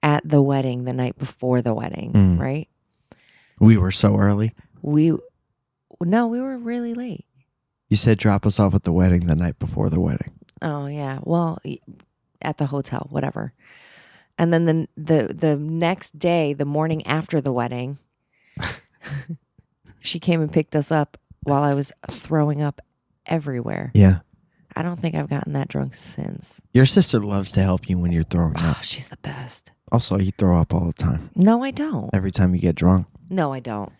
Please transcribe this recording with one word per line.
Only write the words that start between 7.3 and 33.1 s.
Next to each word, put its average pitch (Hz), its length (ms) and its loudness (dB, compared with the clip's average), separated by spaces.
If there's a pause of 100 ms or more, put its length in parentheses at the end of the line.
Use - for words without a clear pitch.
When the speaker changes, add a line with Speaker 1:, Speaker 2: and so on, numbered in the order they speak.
Speaker 2:
You 107 80 4
said, 110 220 4
"Drop 104 260 2
us 104 140 2
off 98 160 4
at 98 80 2
the 92 80 0
wedding 90 340 4
the 80 100 2
night 85 220 -2
before - 320 -2
the - 120 0
wedding." - 320 -4 (280)
Speaker 1:
Oh, 147 260 -6
yeah. 143 360 -8
Well, 170 420 -2
y-, 147 140 -10 (600)
at 156 180 -6
the 151 80 0
hotel, 135 420 -6
whatever. - 440 -6 (840)
And 165 160 2
then 170 120 2
the, 160 220 0 (100)
the, 151 360 0
the 156 240 0
next 165 640 -4
day, 165 340 0
the 143 120 -4
morning 156 420 -2
after 156 340 -2
the 131 120 -2
wedding, 123 440 -4 (600)
<laughs> - 60 -8 (1400)
she - 180 -8
came 165 220 2
and 151 100 -2
picked 156 240 0
us 147 160 0
up 151 260 0 (260)
while 143 200 2
I 143 100 2
was 139 180 -4 (180)
throwing 151 520 -2
up 147 200 -4 (440)
everywhere. 135 680 -4
Speaker 2:
Yeah. 95 260 6 (560)
Speaker 1:
I - 60 -6
don't 175 180 -6
think 160 160 -4
I've 147 140 -6
gotten 143 240 -6
that 135 160 -4
drunk - 260 -6
since. - 640 -14 (140)
Speaker 2:
Your 131 120 10
sister 135 340 4
loves 101 320 -4
to 98 100 0
help 92 280 0
you 92 100 0
when 87 120 0
you're 82 120 2
throwing 85 340 0
Speaker 1:
Oh, - 140 0
Speaker 2:
up. - 120 -4
Speaker 1:
she's - 240 -10
the - 100 -20
best. 135 540 -14 (200)
Speaker 2:
Also, 117 260 0
you 95 140 0
throw 87 280 2
up 80 140 0
all 87 140 0
the 80 60 -4
time. 80 420 -4
Speaker 1:
No, 226 280 4
I 269 80 -4
don't. 285 420 -6
Speaker 2:
Every 95 180 -2
time 90 240 2
you 87 40 0
get 82 160 0
drunk. 92 300 2 (240)